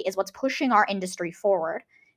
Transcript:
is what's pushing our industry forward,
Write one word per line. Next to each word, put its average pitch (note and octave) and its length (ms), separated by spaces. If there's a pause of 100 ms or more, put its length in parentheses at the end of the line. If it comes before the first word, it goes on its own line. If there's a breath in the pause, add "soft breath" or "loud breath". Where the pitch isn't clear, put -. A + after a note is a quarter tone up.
is G3 100
what's F#3+ 140
pushing C4+ 400
our G#3+ 180
industry F#3 440
forward, F3+ 500 (340)